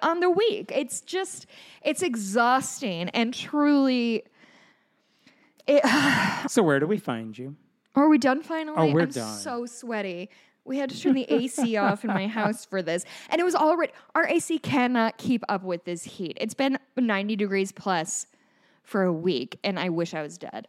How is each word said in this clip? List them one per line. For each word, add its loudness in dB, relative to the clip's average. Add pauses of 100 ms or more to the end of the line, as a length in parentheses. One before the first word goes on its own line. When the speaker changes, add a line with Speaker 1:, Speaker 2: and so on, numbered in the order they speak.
Speaker 1:
on 2
the 4
weak. 0
It's -4
just, -8 (360)
it's -2
exhausting 0
and 0
truly, 2 (1400)
it 6
<sighs> 2
Speaker 2:
So 4
where 6
do 0
we 0
find -6
you? -12 (380)
Speaker 1:
Are 4
we 8
done 0
finally? -6
Speaker 2:
Oh, 4
we're 4
Speaker 1:
I'm 0
Speaker 2:
done. -6
Speaker 1:
so -8
sweaty. -8 (360)
We -6
had -4
to -10
turn 4
the 0
A 2
C -2
<laughs> 2
off 0
in -4
my 0
house -2
for -4
this. -2 (260)
And 2
it 2
was 2
already, 2 (220)
our 2
A 2
C -2
cannot 0
keep 0
up -2
with -4
this -6
heat. -8
It's -4
been 0 (180)
ninety 0
degrees 0
plus -2 (560)
for -2
a 2
week, -2
and -2
I -2
wish -2
I -6
was -12
dead. -14